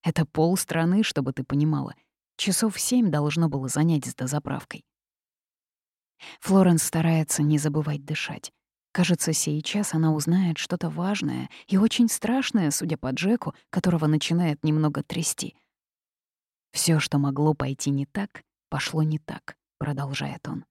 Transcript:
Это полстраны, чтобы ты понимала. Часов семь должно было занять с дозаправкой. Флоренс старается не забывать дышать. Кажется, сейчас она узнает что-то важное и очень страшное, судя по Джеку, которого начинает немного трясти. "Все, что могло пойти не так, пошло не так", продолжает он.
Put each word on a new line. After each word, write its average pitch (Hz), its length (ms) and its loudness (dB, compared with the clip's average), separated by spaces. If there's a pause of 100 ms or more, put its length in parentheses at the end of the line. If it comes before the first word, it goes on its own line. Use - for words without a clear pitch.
Это 160 220 2
полстраны, 170 760 2
чтобы 135 280 -2
ты 131 120 -6
понимала. 143 520 0 (400)
Часов 202 420 -2
семь 247 320 2
должно 151 380 2
было 135 220 -2
занять 151 360 2
с 127 80 -10
дозаправкой. 139 720 -6 (1600)
Флоренс 180 420 6
старается 160 600 0
не 151 140 4
забывать 147 460 -2
дышать. - 480 -8 (400)
Кажется, 175 400 0
сейчас 156 600 -2
она 160 200 2
узнает 165 440 0
что-то 180 320 -4
важное 151 600 -4 (180)
и 190 100 2
очень 226 320 4
страшное, 214 600 0
судя 160 260 -2
по 131 140 -4
Джеку, 185 440 -2 (140)
которого 165 380 2
начинает 156 560 2
немного 151 380 2
трясти. - 540 -6 (1160)
"Все, 160 260 2
что 143 200 0
могло 143 340 2
пойти 135 360 -4
не 139 160 0
так, - 380 -10 (240)
пошло 156 340 -4
не 156 160 0
так", - 380 -12 (220)
продолжает 139 680 -6
он. - 240 -8